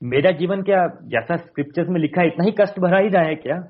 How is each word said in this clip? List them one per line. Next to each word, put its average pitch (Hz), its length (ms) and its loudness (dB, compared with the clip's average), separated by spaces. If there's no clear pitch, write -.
मेरा 143 280 2
जीवन 180 300 -2
क्या 190 260 2
जैसा - 480 -4
स्क्रिप्चर्स 170 540 -4
में 180 120 0
लिखा 180 200 0
है 170 60 4
इतना 170 160 -2
ही 214 80 2
कष्ट 202 280 -2
भरा 180 200 2
ही 208 100 2
रहा 180 140 4
है 156 120 -2
क्या, 151 200 -6